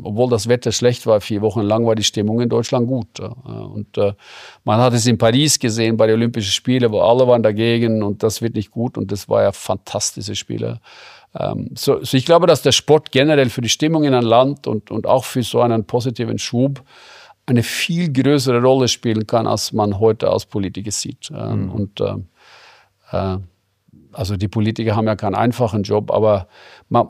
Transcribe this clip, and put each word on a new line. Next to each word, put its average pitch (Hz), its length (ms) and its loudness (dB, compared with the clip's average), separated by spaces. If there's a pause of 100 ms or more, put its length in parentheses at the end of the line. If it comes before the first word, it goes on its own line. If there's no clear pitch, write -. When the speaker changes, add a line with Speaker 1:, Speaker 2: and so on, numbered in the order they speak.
Speaker 1:
obwohl 117 260 0
das 113 180 0
Wetter 120 240 0
schlecht 120 340 0
war, 107 140 4
vier 104 220 -4
Wochen 110 200 0
lang 110 240 2
war 113 100 2
die 104 80 -4
Stimmung 110 360 0
in 120 80 0
Deutschland 120 400 0
gut, 123 320 -6
äh, - 40 -10
und, 107 720 -12
äh, 101 160 0 (500)
man 110 160 2
hat 123 140 4
es 117 120 0
in 120 120 2
Paris 131 420 2
gesehen, 113 380 0
bei 110 100 4
den 110 80 4
Olympischen 117 360 -2
Spielen, 123 420 0
wo 104 80 2
alle 123 260 4
waren 120 160 4
dagegen 113 600 2
und 101 200 -4
das 110 180 0
wird 117 140 -4
nicht 107 160 -6
gut 117 260 -6
und 104 140 -6
das 101 160 -8
war 104 160 2
ja 98 80 2
fantastische - 840 -8
Spiele. 117 440 -8 (580)
Ähm, - 380 -6
so, - 280 0
so 131 120 -4
ich 127 100 2
glaube, 170 220 4
dass 156 140 4
der 135 100 2
Sport - 400 2
generell 139 380 4
für 123 120 -6
die 117 60 -4
Stimmung 156 380 0
in 135 80 2
einem 120 140 2
Land 131 400 4
und, 110 240 -6
und 107 140 -6
auch 123 200 2
für 123 180 -4
so 117 160 -2
einen 117 240 2
positiven 117 560 -4
Schub 131 440 -2 (640)
eine 120 180 2
viel 175 500 -2
größere 127 480 2
Rolle 131 260 4
spielen 110 400 -2
kann, 113 200 0
als 110 260 -4
man 104 260 0
heute 110 300 2
als 95 160 0
Politiker 101 460 -6
sieht. - 440 -10
Ähm, 107 300 -6
Speaker 2:
Mhm. 92 60 -8
Speaker 1:
und, 104 280 -6
ähm, 98 280 -4 (840)
äh, 95 260 -4 (760)
also 98 240 -4
die 101 100 -2
Politiker 110 480 -2
haben 110 120 0
ja 107 80 0
keinen 101 180 -4
einfachen 110 480 0
Job, 104 300 -2
aber 107 360 2 (400)
man, 117 220 0